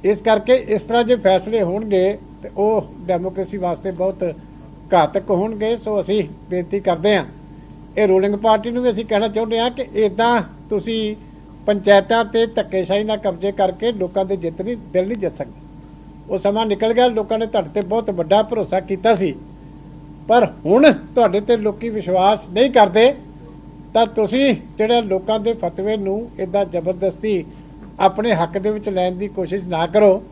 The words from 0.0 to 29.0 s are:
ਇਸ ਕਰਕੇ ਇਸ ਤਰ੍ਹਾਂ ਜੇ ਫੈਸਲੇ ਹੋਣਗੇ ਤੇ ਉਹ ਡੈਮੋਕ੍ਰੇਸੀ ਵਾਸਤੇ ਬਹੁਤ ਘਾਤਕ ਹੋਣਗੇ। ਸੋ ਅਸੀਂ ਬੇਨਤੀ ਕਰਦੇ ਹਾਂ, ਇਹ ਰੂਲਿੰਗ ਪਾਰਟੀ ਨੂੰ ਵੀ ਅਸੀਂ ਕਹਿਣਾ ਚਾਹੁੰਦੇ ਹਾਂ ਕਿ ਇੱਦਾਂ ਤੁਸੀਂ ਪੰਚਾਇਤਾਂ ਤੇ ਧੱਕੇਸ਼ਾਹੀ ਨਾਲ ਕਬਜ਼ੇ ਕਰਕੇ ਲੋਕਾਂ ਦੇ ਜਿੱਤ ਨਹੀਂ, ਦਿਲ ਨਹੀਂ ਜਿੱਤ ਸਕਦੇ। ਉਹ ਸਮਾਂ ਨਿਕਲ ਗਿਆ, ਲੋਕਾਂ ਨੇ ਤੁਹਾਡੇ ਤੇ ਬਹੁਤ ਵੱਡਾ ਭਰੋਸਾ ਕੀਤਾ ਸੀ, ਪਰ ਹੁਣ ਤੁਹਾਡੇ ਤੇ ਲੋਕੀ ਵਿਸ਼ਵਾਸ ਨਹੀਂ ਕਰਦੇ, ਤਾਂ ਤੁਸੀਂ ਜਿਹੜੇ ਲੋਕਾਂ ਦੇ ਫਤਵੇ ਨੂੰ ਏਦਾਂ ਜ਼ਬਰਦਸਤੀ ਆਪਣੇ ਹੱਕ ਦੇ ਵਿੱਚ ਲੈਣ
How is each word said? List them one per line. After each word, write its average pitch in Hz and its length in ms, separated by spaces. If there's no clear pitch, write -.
ਇਸ 202 180
ਕਰਕੇ 220 340
ਇਸ 214 160
ਤਰ੍ਹਾਂ 233 200
ਜੇ 247 140
ਫੈਸਲੇ 190 440
ਹੋਣਗੇ 196 560
ਤੇ - 140
ਉਹ 208 300
ਡੈਮੋਕ੍ਰੇਸੀ 185 500
ਵਾਸਤੇ 180 340
ਬਹੁਤ 185 320
ਘਾਤਕ 185 380
ਹੋਣਗੇ। 214 440
ਸੋ 214 260
ਅਸੀਂ 202 220
ਬੇਨਤੀ 180 300
ਕਰਦੇ 190 380
ਹਾਂ, 156 60
ਇਹ 214 100
ਰੂਲਿੰਗ 190 300
ਪਾਰਟੀ 220 340
ਨੂੰ 247 120
ਵੀ 254 60
ਅਸੀਂ 214 160
ਕਹਿਣਾ 220 220
ਚਾਹੁੰਦੇ 220 320
ਹਾਂ 240 120
ਕਿ 254 140
ਇੱਦਾਂ 220 460
ਤੁਸੀਂ 214 460
ਪੰਚਾਇਤਾਂ 208 600
ਤੇ 226 200
ਧੱਕੇਸ਼ਾਹੀ 202 580
ਨਾਲ 214 140
ਕਬਜ਼ੇ 196 360
ਕਰਕੇ 196 380
ਲੋਕਾਂ 190 340
ਦੇ 196 100
ਜਿੱਤ 165 260
ਨਹੀਂ, 226 160
ਦਿਲ 185 140
ਨਹੀਂ 233 100
ਜਿੱਤ 185 180
ਸਕਦੇ। - 320
ਉਹ 190 80
ਸਮਾਂ 202 280
ਨਿਕਲ 214 280
ਗਿਆ, 247 140
ਲੋਕਾਂ 220 320
ਨੇ 226 60
ਤੁਹਾਡੇ 202 260
ਤੇ 208 120
ਬਹੁਤ 220 280
ਵੱਡਾ 175 320
ਭਰੋਸਾ 208 380
ਕੀਤਾ 196 340
ਸੀ, 175 180
ਪਰ 226 180
ਹੁਣ 247 260
ਤੁਹਾਡੇ 208 260
ਤੇ 233 160
ਲੋਕੀ 214 320
ਵਿਸ਼ਵਾਸ 196 600
ਨਹੀਂ 226 220
ਕਰਦੇ, 220 420
ਤਾਂ 226 140
ਤੁਸੀਂ 226 480
ਜਿਹੜੇ 233 240
ਲੋਕਾਂ 196 380
ਦੇ 226 140
ਫਤਵੇ 196 440
ਨੂੰ 196 220
ਏਦਾਂ 190 260
ਜ਼ਬਰਦਸਤੀ 180 760
ਆਪਣੇ 214 340
ਹੱਕ 170 240
ਦੇ 190 140
ਵਿੱਚ 214 180
ਲੈਣ 180 260